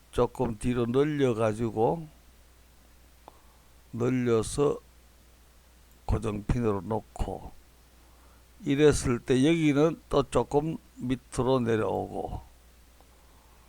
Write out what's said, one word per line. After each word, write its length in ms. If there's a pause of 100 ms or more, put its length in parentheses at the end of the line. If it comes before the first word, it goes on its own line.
(120)
조금 460
뒤로 280
늘려가지고, 1200 (1800)
늘려서 880 (1300)
고정핀으로 760
놓고, 680 (1120)
이랬을 540
때 260
여기는 640
또 140
조금 540 (180)
밑으로 640
내려오고, 840 (1300)